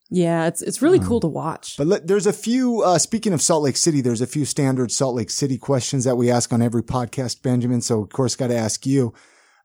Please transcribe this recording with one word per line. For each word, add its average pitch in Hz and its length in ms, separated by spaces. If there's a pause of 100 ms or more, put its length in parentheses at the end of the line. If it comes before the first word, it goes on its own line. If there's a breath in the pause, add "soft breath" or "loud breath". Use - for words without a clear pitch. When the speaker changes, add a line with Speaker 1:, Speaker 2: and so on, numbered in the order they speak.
(140)
Speaker 1:
Yeah, 170 340
it's, 170 140
it's - 200
really 190 180
Speaker 2:
Um, 95 60
Speaker 1:
cool 226 160
to 175 80
watch. 139 480
Speaker 2:
but 143 100
le-, 196 140
there's 190 260
a 202 60
few, 240 480
uh, 175 160
speaking 214 340
of 156 100
Salt 160 220
Lake 135 140
City, 147 240
there's 117 180
a 123 80
few 151 160
standard 131 480
Salt 131 240
Lake 117 140
City 135 280
questions 135 460
that 123 140
we 120 120
ask 120 220
on 117 100
every 117 220
podcast, 127 580
Benjamin. 123 380
So, 110 220
of 98 80
course, 127 260
gotta 120 200
ask 113 300
you. 135 280 (520 soft breath)